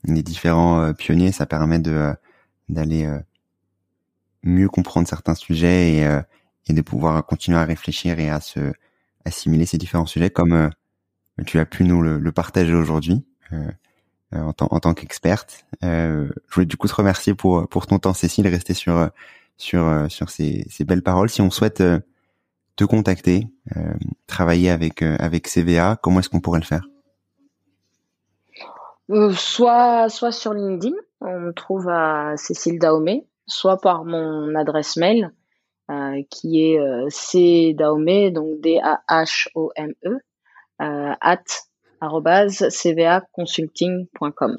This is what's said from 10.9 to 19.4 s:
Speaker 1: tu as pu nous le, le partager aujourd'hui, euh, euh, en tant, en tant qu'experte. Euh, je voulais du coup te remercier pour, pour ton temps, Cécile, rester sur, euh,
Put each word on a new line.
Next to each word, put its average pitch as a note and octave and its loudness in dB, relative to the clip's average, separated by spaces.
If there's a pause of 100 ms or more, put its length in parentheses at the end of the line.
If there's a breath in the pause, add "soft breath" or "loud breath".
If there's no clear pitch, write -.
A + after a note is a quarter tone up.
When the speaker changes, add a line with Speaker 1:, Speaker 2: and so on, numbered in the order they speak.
Speaker 1:
tu - -2
as D#2+ 2
pu - -10
nous F2 2
le, D#2 0
le D#2+ -2
partager E2+ 0
aujourd'hui, D#2+ 0 (280)
euh, D#2+ -8 (760)
euh, D#2+ -6
en D#2 -6
tant, - -2
en E2 0
tant D#2+ 0
qu'experte. - -4 (160)
Euh, E2 -2 (200)
je - -16
voulais F2+ 4
du E2 -4
coup - -4
te - -2
remercier G2 0
pour, F2+ 2
pour - -4
ton G2 2
temps, F#2 0
Cécile, F#2 0
rester F2 0
sur, E2+ 0
euh, E2 2 (480 soft breath)